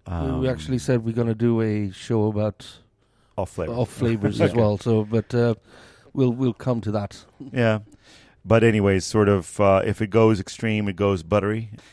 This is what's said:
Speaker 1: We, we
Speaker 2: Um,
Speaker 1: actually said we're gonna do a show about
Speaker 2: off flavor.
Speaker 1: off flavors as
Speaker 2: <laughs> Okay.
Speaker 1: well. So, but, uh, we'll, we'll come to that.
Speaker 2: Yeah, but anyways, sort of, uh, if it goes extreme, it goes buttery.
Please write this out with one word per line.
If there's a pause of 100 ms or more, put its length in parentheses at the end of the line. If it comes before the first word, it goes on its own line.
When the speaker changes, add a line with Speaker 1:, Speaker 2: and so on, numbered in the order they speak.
Speaker 1:
We,
we
Speaker 2:
Um,
Speaker 1:
actually
said
we're
gonna
do
a
show
about (720)
Speaker 2:
off
flavor.
Speaker 1:
off
flavors
as
Speaker 2:
<laughs>
Okay.
Speaker 1:
well.
So,
but,
uh, (580)
we'll,
we'll
come
to
that. (280)
Speaker 2:
Yeah, (640)
but
anyways,
sort
of,
uh,
if
it
goes
extreme,
it
goes
buttery. (220)